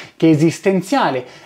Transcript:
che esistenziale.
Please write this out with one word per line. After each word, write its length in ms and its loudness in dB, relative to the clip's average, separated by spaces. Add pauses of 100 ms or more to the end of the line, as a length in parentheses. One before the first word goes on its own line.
(160)
che 140 2
esistenziale. 920 0 (220)